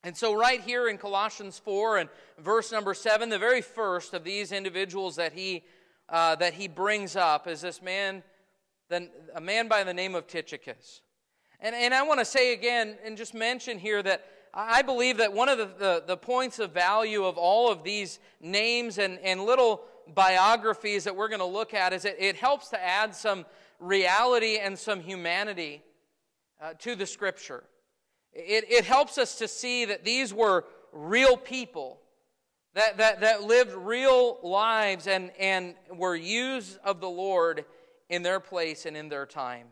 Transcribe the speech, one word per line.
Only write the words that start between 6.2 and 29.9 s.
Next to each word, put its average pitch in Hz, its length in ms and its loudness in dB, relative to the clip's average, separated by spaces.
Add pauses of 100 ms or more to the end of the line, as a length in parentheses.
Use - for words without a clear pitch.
that 170 200 0
he 196 120 -10
brings 190 480 -4
up 160 320 2
is 160 140 -8
this 170 200 -10
man, 190 440 -6 (640)
the, 175 200 -4 (280)
a 160 40 -8
man 214 280 -2
by 214 160 4
the 185 100 -4
name 185 220 -4
of 160 100 -6
Tychicus. - 760 -12 (580)
And, 226 160 -6
and 247 180 2
I 262 80 6
want 302 160 4
to 233 60 2
say 254 280 2
again 226 520 0
and 220 120 -10
just 220 160 -12
mention 233 460 -4
here 202 240 -2
that 185 220 0 (280)
I 226 300 2
believe 247 360 0
that 214 140 2
one 233 160 2
of 269 100 2
the, 214 80 -2
the, 185 380 0
the 180 120 -4
points 247 420 -4
of 196 140 -4
value 208 520 2
of 185 140 -2
all 214 320 4
of 160 140 -4
these 202 340 -6 (220)
names 220 580 -2
and, 185 220 -2
and 190 240 -2
little 233 380 4 (300)
biographies 202 920 2
that 196 100 -4
we're 208 140 -4
gonna 202 180 -4
look 208 260 -6
at 185 200 0
is 185 120 -6
it, 196 140 -4
it 190 160 0
helps 277 360 0
to 190 140 -6
add 196 300 0
some 196 320 -4 (320)
reality 214 800 2
and 196 180 -4
some 202 240 -4
humanity, 175 800 -6 (800)
uh, 160 200 -12
to 240 160 -8
the 185 100 -6
Scripture. 185 560 -8 (720)
It, 208 360 -2
it 233 160 6
helps 262 320 4
us 247 220 0
to 220 80 -4
see 247 380 -4
that 202 200 -6